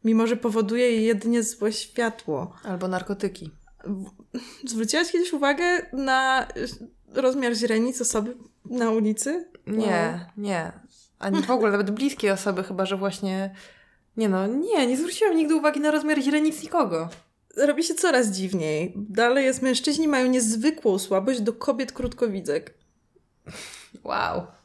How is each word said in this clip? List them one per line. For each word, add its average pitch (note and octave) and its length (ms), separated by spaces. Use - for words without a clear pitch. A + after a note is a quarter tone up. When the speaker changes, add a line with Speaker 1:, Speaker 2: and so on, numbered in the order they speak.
Speaker 1:
mimo A3+ 220
że A3+ 100
powoduje A3+ 540
je A3+ 120
jedynie A3+ 400
złe A3 300
światło. A3 800
Speaker 2:
Albo F#3 240
narkotyki. F#3+ 600
Speaker 1:
W-, F#3+ 260
zwróciłaś A#3 420
kiedyś F4 200
uwagę E4 600
na, C4 540
y, A#3+ 100
rozmiar B3+ 340
źrenic A3+ 460
osoby A3+ 360
na A3+ 260
ulicy? A3+ 580
Speaker 2:
Nie, F3+ 520
Speaker 1:
Wow. - 20
Speaker 2:
nie. F#3+ 360
Ani G3 240
w - 80
ogóle A3 220
nawet G3+ 180
bliskiej A3+ 400
osoby, F#3+ 320
chyba F#3+ 240
że G3 100
właśnie, F#3+ 580
nie A3 120
no, F#3+ 180
nie, D4 400
nie B3+ 100
zwróciłam F4 400
nigdy D#4 200
uwagi D4 240
na D4+ 100
rozmiar D4+ 320
źrenic D4+ 400
nikogo. F3+ 460
Speaker 1:
Robi C#4+ 280
się E4+ 100
coraz C4 320
dziwniej. F3+ 680
Dalej A3+ 480
jest: C4 180
„Mężczyźni C#4+ 460
mają B3+ 180
niezwykłą A#3+ 720
słabość G3+ 420
do A3 120
kobiet B3+ 400
krótkowidzek”. G3 840
Speaker 2:
Wow. - 420